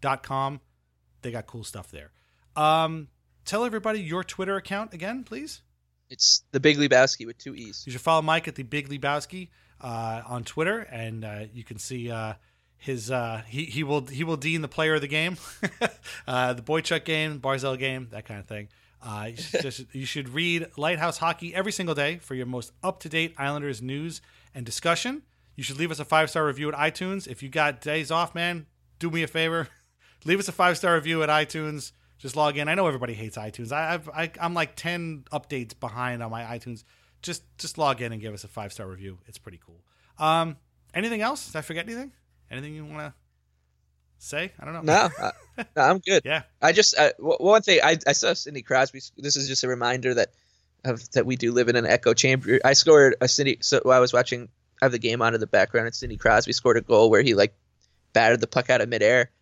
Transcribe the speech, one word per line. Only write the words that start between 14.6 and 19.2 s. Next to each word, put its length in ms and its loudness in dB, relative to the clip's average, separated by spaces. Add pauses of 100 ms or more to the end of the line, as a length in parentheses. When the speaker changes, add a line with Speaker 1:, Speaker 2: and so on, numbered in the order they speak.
Speaker 1:
the 60 -6
player 260 0
of 80 0
the 60 -8
game, 300 -4 (440)
<laughs> 460 -8
uh, 260 0
the 80 -8
Boychuk 440 -2
game, 340 -4
Barzal 400 -4
game, 320 -6
that 140 -14
kind 160 -14
of 40 -16
thing. 220 -14 (340)
Uh, 300 -10